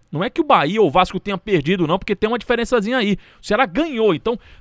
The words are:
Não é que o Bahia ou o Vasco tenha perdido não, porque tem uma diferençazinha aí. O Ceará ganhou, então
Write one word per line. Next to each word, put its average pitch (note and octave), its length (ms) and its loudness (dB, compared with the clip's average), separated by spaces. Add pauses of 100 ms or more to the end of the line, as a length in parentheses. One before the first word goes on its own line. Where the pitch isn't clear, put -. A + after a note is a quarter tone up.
(120)
Não D3+ 100 -4
é A3+ 80 -4
que - 120 -4
o D4+ 40 0
Bahia G#3 360 2
ou F#3+ 80 4
o - 20 -8
Vasco F3+ 260 2
tenha G3 200 -6
perdido F3 500 0
não, D#3 100 0
porque - 180 -4
tem G#3 120 -2
uma A#3 120 -2
diferençazinha A#3 580 0
aí. G#3 200 0 (240)
O - 40 -20
Ceará A3+ 200 2
ganhou, A3 480 0
então A3 240 -4 (240)